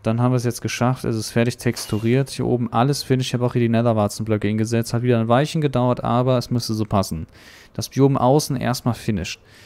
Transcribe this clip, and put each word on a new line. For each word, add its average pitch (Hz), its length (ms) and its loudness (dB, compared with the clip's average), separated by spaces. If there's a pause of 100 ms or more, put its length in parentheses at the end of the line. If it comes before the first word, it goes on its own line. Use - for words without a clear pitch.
Dann 113 180 0
haben 127 120 2
wir's 120 120 0
jetzt 117 180 -4
geschafft. 123 420 -2
Es 117 100 -2
ist 110 160 -6
fertig 120 280 0
texturiert. 117 720 0
Hier 123 160 -4
oben 120 260 -2
alles 135 320 0
fertig. 131 240 0
Ich - 60 -4
hab 120 60 -2
auch 123 120 0
hier 123 100 0
die 117 60 2
Netherwarzenblöcke 110 800 0
hingesetzt. 110 440 0
Hat 117 100 0
wieder 123 180 4
ein 113 80 0
Weilchen 147 320 2
gedauert, 123 420 0
aber 123 360 2
es - 120 -4
müsste 117 240 -2
so 107 100 0
passen. 95 420 -2 (460)
Das - 160 -8
Biom 135 280 4
außen 139 400 2
erstmal 117 380 -2
finished. - 460 -4 (260)